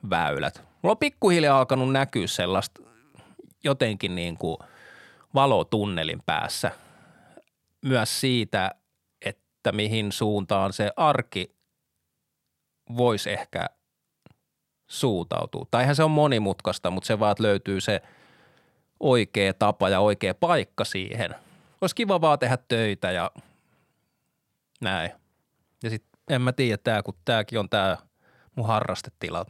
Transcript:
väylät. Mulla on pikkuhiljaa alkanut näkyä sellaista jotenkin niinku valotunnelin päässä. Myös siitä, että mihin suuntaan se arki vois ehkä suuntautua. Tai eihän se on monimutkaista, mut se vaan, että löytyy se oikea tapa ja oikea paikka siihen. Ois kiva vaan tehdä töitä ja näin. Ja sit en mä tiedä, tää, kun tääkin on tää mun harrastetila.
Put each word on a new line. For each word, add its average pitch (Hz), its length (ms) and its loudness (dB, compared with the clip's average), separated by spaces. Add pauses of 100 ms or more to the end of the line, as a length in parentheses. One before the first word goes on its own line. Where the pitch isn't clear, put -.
väylät. 76 540 -2 (180)
Mulla 180 100 2
on 190 60 2
pikkuhiljaa 170 640 4
alkanut 131 320 2
näkyä 135 360 0
sellaista 95 540 -2 (840)
jotenkin 107 520 0
niinku 82 440 -6 (760)
valotunnelin 101 920 0
päässä. - 460 -2 (1080)
Myös 131 400 0
siitä, 110 500 0 (500)
että - 500 -6
mihin 104 400 -2
suuntaan 98 640 0
se 104 220 -2
arki 139 600 -2 (1400)
vois 120 300 2
ehkä - 380 -6 (1200)
suuntautua. - 840 -4
Tai 117 100 2
eihän 139 140 2
se 156 80 4
on 156 80 2
monimutkaista, 107 800 0
mut 92 120 -6
se 107 160 -2
vaan, 107 120 2
että 107 120 0
löytyy 98 380 0
se 101 200 -2 (1000)
oikea 104 540 2
tapa 104 360 2
ja 95 100 4
oikea 101 340 2
paikka 160 520 0
siihen. 95 500 -6 (460)
Ois 185 120 0
kiva 196 280 0
vaan 151 180 4
tehdä 127 180 2 (100)
töitä 107 440 0
ja 87 200 -2 (1500)
näin. 92 300 -2 (720)
Ja 113 60 -2
sit 110 140 -6 (260)
en 127 120 2
mä 127 100 2
tiedä, 120 260 0
tää, 107 260 0
kun 98 100 -10 (120)
tääkin 113 340 0
on 98 100 -4
tää 95 280 0 (580)
mun 113 120 -4
harrastetila. 92 840 -4